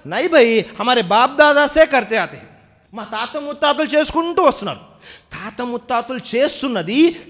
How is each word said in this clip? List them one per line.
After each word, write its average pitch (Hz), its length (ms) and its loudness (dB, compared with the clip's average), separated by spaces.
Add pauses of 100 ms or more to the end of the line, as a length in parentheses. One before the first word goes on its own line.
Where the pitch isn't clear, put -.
"నై 220 220 -4
భయ్, 233 340 4 (180)
హమారే 240 220 0
బాప్ 233 340 2
దాదా 294 300 4
సే 311 200 4
కర్తే 226 300 -2
ఆతే 175 200 -4
హై." - 60 -20 (520)
మా 233 100 -12
తాత 226 320 -8
ముత్తాతలు 294 500 -2
చేసుకుంటూ 330 560 0
వస్తున్నారు. 180 360 0 (540)
తాత 214 300 -12
ముత్తాతలు 240 580 -6 (160)
చేస్తున్నది 262 920 0